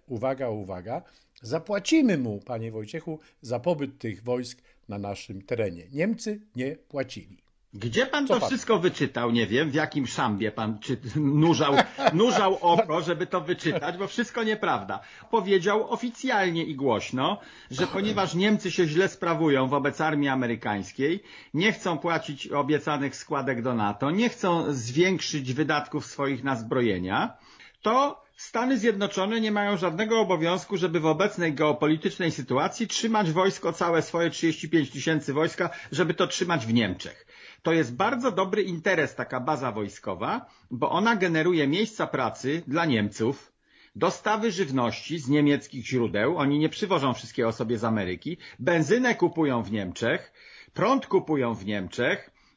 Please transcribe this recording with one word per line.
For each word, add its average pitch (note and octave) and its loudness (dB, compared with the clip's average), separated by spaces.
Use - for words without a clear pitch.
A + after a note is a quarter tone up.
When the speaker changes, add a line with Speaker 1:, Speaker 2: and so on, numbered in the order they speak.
Speaker 1:
uwaga, C3 -4
uwaga, G#2 -8
zapłacimy G3 2
mu, A2 -4
panie A2+ -8
Wojciechu, D3+ -10
za A#2 -4
pobyt D3 -2
tych G#2+ -8
wojsk B2 -4
na G2+ -8
naszym G2 -8
terenie. F#2 -4
Niemcy G#3 -4
nie C3 -4
płacili. - -10
Speaker 2:
Gdzie A#2 0
pan C#4+ 0
Speaker 1:
Co G#3 4
Speaker 2:
to - 2
Speaker 1:
pan? B2+ 0
Speaker 2:
wszystko - 0
wyczytał? C3 0
Nie A#2 4
wiem, C3+ 0
w C3 -2
jakim D3+ 0
szambie G#2+ -2
pan A2 -4
czy-, C3 -4
nurzał, D3 4
Speaker 1:
<laughs> C4+ 2
Speaker 2:
nurzał G3+ 4
oko, F3 4
żeby E3+ -2
to F3+ -2
wyczytać, E3 -2
bo F#3+ -4
wszystko A#3 -4
nieprawda. D3 -2
Powiedział G3+ 2
oficjalnie G#3 0
i D#3 -6
głośno, C3 0
że C#3 0
ponieważ G3 -2
Niemcy F#3+ 2
się F3+ 2
źle F3 2
sprawują D#3 2
wobec C#3 0
armii D3+ 2
amerykańskiej, B2 -2
nie F#3+ 2
chcą E3 -2
płacić D#3+ -4
obiecanych C#3+ 0
składek C3 -4
do B2 -2
nato, A2 0
nie A3 2
chcą E3+ 0
zwiększyć C3+ 0
wydatków D3 -2
swoich C#3 -4
na C3+ 0
zbrojenia, A2+ 0
to C4 0
Stany B3+ 0
Zjednoczone G3+ 0
nie G#3+ 0
mają G3+ 2
żadnego G3 0
obowiązku, F3+ 0
żeby E3+ 0
w D#3 0
obecnej D#3+ 2
geopolitycznej D#3 2
sytuacji D3 -2
trzymać A3 0
wojsko, F#3 0
całe E3+ 2
swoje E3 0
trzydzieści D#3+ -2
pięć D3+ 2
tysięcy D3 -2
wojska, E3 0
żeby E3 2
to F3+ 2
trzymać E3+ -2
w A2+ 0
Niemczech. G2+ -2
To E3 2
jest C3+ 2
bardzo A#3+ 0
dobry F#3+ 0
interes, E3+ 0
taka B2+ -6
baza C3 -2
wojskowa, G#2+ -6
bo B2 -2
ona A3 2
generuje E3 2
miejsca F#3 0
pracy C3+ -2
dla D#3+ 0
Niemców, A2+ 0
dostawy G#3 0
żywności C3+ -2
z B2+ -6
niemieckich C#3+ 2
źródeł, A#2 0
oni C#3+ 2
nie D#3 2
przywożą D3+ 0
wszystkiego A2+ -2
sobie A2+ -2
z A2 -2
Ameryki, A2 -2
benzynę F3 2
kupują D3+ 2
w G2 -6
Niemczech, A2+ -2
prąd A#3 2
kupują C#3 2
w F#2 -8
Niemczech, G#2+ -2